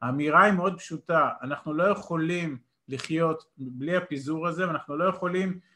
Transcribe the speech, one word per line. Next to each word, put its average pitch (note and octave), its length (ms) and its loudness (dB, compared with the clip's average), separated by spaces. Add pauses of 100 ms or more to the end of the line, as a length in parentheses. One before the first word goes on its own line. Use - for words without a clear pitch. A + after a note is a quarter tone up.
האמירה D3 420 4
היא G#3 100 6
מאוד F3+ 240 0
פשוטה, D#3 520 0 (140)
אנחנו C#3+ 300 -6
לא D#3+ 100 2
יכולים E3+ 760 0 (320)
לחיות D#3+ 540 -2 (140)
בלי C3+ 380 -4
הפיזור D#3+ 520 -2
הזה, F3 200 -2
ואנחנו D3 300 -4
לא E3 60 0
יכולים... F#3 560 0 (160)